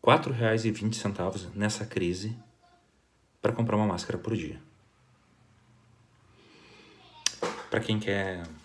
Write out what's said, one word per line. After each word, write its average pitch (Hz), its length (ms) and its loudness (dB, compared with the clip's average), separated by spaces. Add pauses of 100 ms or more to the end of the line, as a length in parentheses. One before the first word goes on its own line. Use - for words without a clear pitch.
quatro 135 320 6
reais 113 320 2
e 110 60 4
vinte 110 240 0
centavos 95 580 -4
nessa 104 320 -2
crise 95 500 -2 (1040)
pra 123 120 2
comprar 113 260 2
uma 107 80 4
máscara 87 320 -2
por 110 180 -2
dia. 80 240 -6 (3000)
Pra 107 100 0
quem 107 200 0
quer 95 480 -2 (160)